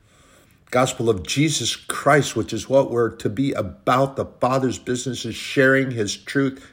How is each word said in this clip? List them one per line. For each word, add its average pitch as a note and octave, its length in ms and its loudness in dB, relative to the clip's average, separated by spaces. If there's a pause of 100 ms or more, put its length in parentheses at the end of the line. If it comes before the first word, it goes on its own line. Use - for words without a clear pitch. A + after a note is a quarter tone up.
(720)
gospel B2 380 0
of G2 180 -2
Jesus C#3+ 480 0
Christ, - 640 0
which G#2+ 160 -4
is G#2 160 -6
what C3 200 4
we're A#2 280 0
to B2 120 -4
be C3+ 220 -2
about. B2+ 640 0
The G#2 100 -4
Father's B2+ 540 -2
business B2 460 -6
is G#2+ 100 -8
sharing C3+ 560 2
his G#2+ 240 -2
truth, C3+ 580 -4